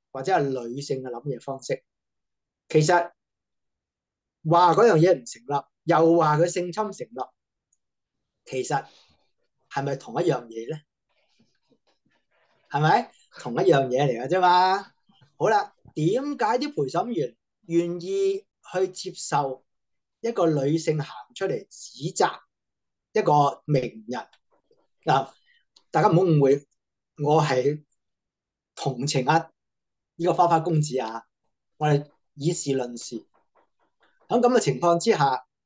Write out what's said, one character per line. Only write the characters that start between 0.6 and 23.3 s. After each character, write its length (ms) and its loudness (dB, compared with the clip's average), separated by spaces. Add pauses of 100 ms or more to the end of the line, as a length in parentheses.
女 120 -8
性 220 -6
嘅 80 -10
諗 140 -12
嘢 160 -8
方 220 -12
式， 220 -8 (840)
其 140 4
實 300 2 (1400)
話 260 6
嗰 160 6
樣 80 4
嘢 160 6
唔 120 -12
成 160 -18
立， 220 -6 (200)
又 340 4
話 200 2
佢 80 4
性 260 -4
侵 0 -
成 340 -8
立， 140 -14 (1200)
其 200 -6
實 220 -4 (840)
係 120 -6
咪 140 -4
同 180 -16
一 160 0
樣 160 -2
嘢 260 -12
呢？ 80 -10 (1900)
係 100 -2
咪？ 320 2 (260)
同 160 -10
一 20 -4 (140)
樣 180 4
嘢 180 0
嚟 180 -4
嘅 40 -8
啫 120 0
嘛。 420 4 (560)
好 120 0
啦， 240 -2 (200)
點 280 0
解 360 -2
啲 160 -4
陪 160 -4
審 220 -4
員 240 -6 (300)
願 340 -2
意 460 -4 (260)
去 200 0
接 220 -12
受 500 -6 (560)
一 120 -4
個 140 0
女 320 0
性 240 -2
行 120 -12 (200)
出 100 -8
嚟 140 -4 (100)
指 460 -12
責 240 0 (760)
一 100 0
個 440 2